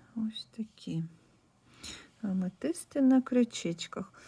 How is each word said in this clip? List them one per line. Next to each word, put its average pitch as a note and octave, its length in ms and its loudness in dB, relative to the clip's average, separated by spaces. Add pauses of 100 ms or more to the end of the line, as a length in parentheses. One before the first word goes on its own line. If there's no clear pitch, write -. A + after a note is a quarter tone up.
(160)
ось A3 300 -6 (100)
такі. E3 480 -6 (1160)
Аметисти F#3+ 760 -2
на C4 220 6
крючечках. A#3 880 -2 (160)